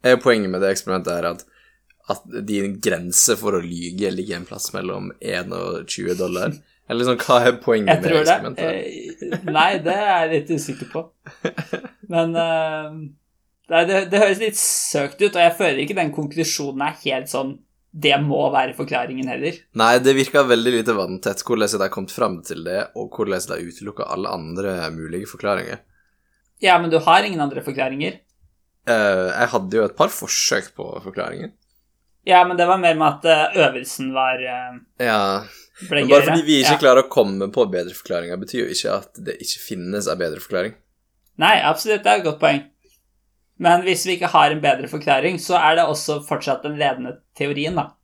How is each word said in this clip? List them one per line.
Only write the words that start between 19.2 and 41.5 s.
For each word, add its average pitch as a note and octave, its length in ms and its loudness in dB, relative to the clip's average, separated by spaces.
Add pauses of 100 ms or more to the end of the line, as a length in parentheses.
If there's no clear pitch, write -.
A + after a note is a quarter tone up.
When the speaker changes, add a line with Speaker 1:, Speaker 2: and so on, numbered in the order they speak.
Speaker 2:
heller. C3+ 280 -6 (200)
Speaker 1:
Nei, A2+ 240 4
det C3 160 6
virker C#3 300 4
veldig A#2+ 300 2
lite A2+ 200 0
vanntett F#2+ 480 -4
hvordan G#2+ 280 0
de G#2 100 -4
har F#2+ 80 0
kommet G2 240 -8
frem F#2+ 320 -4
til E2 180 -12
det, F2+ 320 -6
og A2 160 -10
hvordan G2 380 -4
de E2+ 220 -8
utelukker G2+ 360 -12
alle F#2 220 -6
andre F2 640 -6
mulige D#2+ 340 -10
forklaringer. F#2 520 -6 (840)
Speaker 2:
Ja, F#3 180 6
men E3+ 140 0
du D#3+ 80 4
har E3+ 240 4
ingen F3+ 160 -4
andre C#3 240 -4
forklaringer. C3+ 540 -6 (680)
Speaker 1:
Eh, G2+ 460 2
jeg A#2 160 0
hadde G2 320 -4
jo G#2 40 2
et G2 120 -4
par F#3 160 2
forsøk - 640 -2
på - 140 -12 (120)
forklaringer. - 500 -10 (720)
Speaker 2:
Ja, F3+ 180 8
men F3+ 140 0
det F3 100 4
var F#3 100 4
mer E3+ 160 4
med D#3 120 2
at, D3 180 0
eh, D#3+ 400 4
øvelsen C3 480 -2
var, C3 320 0
eh, B2 340 -10 (220)
Speaker 1:
Ja. G2+ 440 2 (440)
Speaker 2:
ble D3 140 0
Speaker 1:
Men B2+ 80 0
bare C#3+ 100 10
Speaker 2:
gøyere. C3+ 80 2
Speaker 1:
fordi E3 160 4
vi D3 180 4
ikke D3 140 4
Speaker 2:
Ja. - 20 -4
Speaker 1:
klarer C3 240 8
å - 60 -2
komme G2 420 2
på B2 200 2
bedre F2+ 240 -6
forklaringer, F2 420 -8
betyr G#2+ 300 -4
jo - 80 -8
ikke G#2 240 -2
at - 160 -14 (100)
det - 160 -8
ikke - 280 -8
finnes F#2+ 380 -6
en F2+ 120 -4
bedre D#2+ 220 -4
forklaring. G2+ 340 -6 (640)
Speaker 2:
Nei, F#3+ 240 4